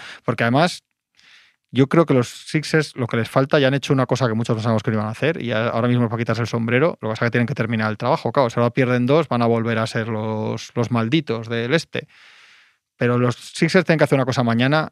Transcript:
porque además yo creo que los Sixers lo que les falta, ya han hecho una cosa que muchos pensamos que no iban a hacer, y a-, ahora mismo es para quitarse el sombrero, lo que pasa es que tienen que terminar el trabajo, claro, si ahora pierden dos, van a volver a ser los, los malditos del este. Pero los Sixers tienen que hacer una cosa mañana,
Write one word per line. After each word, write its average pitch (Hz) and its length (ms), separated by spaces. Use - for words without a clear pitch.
porque 120 200
además 139 400
yo 131 160
creo 165 180
que 143 80
los 123 140
Sixers - 680
lo 120 120
que - 80
les 113 120
falta, 139 300
ya 135 100
han 135 60
hecho 139 180
una 131 140
cosa 123 220
que 110 60
muchos 117 200
pensamos 110 280
que - 100
no 110 60
iban 107 100
a - 20
hacer, 143 320
y 117 100
a-, 113 160
ahora 117 200
mismo 123 160
es 110 60
para 113 100
quitarse 117 220
el 107 60
sombrero, 120 520
lo 110 80
que 110 40
pasa 113 120
es 120 40
que 117 40
tienen 120 160
que 143 60
terminar 110 360
el 104 60
trabajo, 127 360
claro, 131 180
si 120 100
ahora 120 100
pierden 123 360
dos, 147 220
van 120 140
a 117 40
volver 113 320
a 113 80
ser 113 220
los, 110 640
los 117 160
malditos 113 580
del 117 260
este. - 320
Pero 123 220
los 123 160
Sixers - 500
tienen 160 140
que 156 60
hacer 147 120
una 131 80
cosa 127 180
mañana, 123 500